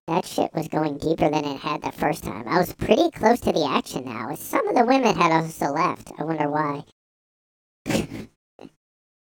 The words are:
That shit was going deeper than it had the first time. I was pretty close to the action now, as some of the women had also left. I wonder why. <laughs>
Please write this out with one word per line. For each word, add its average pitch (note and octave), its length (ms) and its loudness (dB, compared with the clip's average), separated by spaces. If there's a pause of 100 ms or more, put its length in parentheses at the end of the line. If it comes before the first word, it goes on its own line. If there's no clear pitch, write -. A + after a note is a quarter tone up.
That E3 180 0
shit - 300 -2
was D#3+ 140 -4
going D#3 300 -2
deeper D#3+ 300 2
than D3+ 160 2
it C#3+ 140 -4
had D3+ 240 -4
the D#3 100 -4
first - 300 -2
time. A2+ 240 -8
I D3+ 120 2
was F3 140 0
pretty D#4+ 380 4
close - 300 2
to - 120 0
the D#3 140 2
action C3+ 380 -2
now, A2+ 260 -6
as - 80 -8
some - 300 -2
of G4+ 80 2
the A#3+ 80 6
women A#3+ 320 4
had E3 160 4
also D#3+ 340 0
left. D#3 500 -2
I D3+ 80 -6
wonder D#3 240 -2
why. D3 360 -2 (1000)
<laughs> - 420 -4 (960)